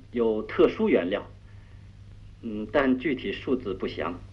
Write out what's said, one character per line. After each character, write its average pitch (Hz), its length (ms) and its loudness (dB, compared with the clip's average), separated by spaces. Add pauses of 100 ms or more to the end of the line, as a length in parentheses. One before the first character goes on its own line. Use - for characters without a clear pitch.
(120)
有 113 320 2
特 160 240 4
殊 220 220 2
原 92 200 4
料， 98 180 -2 (1120)
嗯， 107 300 -6
但 131 260 4
具 151 160 0
体 101 180 -4
数 - 240 -2
字 101 180 -4
不 95 140 -4
详。 85 320 -4 (140)